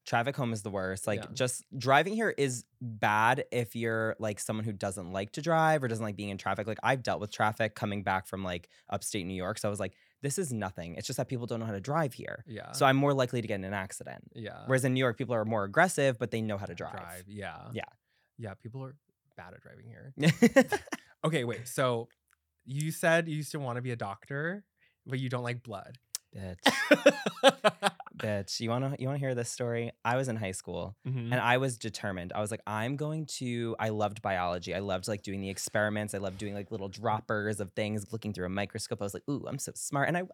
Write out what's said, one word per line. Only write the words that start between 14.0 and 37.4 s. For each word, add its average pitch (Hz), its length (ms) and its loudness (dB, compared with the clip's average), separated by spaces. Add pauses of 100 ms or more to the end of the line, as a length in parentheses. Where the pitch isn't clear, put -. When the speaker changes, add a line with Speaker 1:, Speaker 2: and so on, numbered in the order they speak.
Speaker 2:
Yeah. 104 320 -10
Speaker 1:
Whereas 127 180 4
in 127 100 2
New 131 60 2
York, 123 160 4
people 123 180 -2
are 110 100 2
more 110 200 2
aggressive, 135 540 4
but 120 140 -2
they 113 100 -2
know 107 160 -2
how 98 80 -6
to 90 80 -10
drive. 82 180 -8
Speaker 2:
Drive, 90 360 -10
yeah. 95 440 -10
Speaker 1:
Yeah. 110 120 -6 (520)
Speaker 2:
Yeah, 104 180 -12
people 123 300 -14
are 131 120 -16 (400)
bad 90 180 -16
at - 60 -20
driving - 260 -20
here. 123 300 -16
Speaker 1:
<laughs> - 1080 4
Speaker 2:
Okay, 156 200 2
wait. 120 240 -4
So 123 400 2 (560)
you 147 280 -4
said 165 360 4
you 151 80 -4
used 151 160 -6
to 156 80 -4
wanna 123 220 -2
be 127 100 -4
a 117 40 -2
doctor, 143 680 -6 (420)
but 131 140 -4
you 131 80 -2
don't 123 160 -2
like 123 180 -4
blood. 110 360 -12 (360)
Speaker 1:
Bitch. 92 280 -8
Speaker 2:
<laughs> - 1300 6 (240)
Speaker 1:
Bitch. 104 440 -2
You 113 100 0
wanna, 135 280 0
you 127 80 -4
wanna 143 120 -2
hear 135 160 0
this 120 160 -2
story? 117 420 -2 (120)
I 120 120 2
was 131 120 0
in 113 80 -2
high 101 160 -4
school 90 440 -8 (100)
Speaker 2:
Mm-hmm. 123 260 -4
Speaker 1:
and 127 80 4
I 120 180 6
was 131 200 0
determined. 95 540 -6
I - 80 -2
was 104 100 -2
like, 110 160 -6
"I'm 110 300 -2
going 151 300 -4 (120)
to," 117 400 -2
I 110 120 0
loved 104 320 0
biology. 90 520 0
I 90 60 -2
loved, 92 280 -2
like, 104 140 -4
doing 98 180 -6
the 95 100 -4
experiments. 107 640 0
I 101 40 -4
loved 95 200 -4
doing, 101 160 -6
like, 101 160 -8
little 98 180 -6
droppers 107 720 0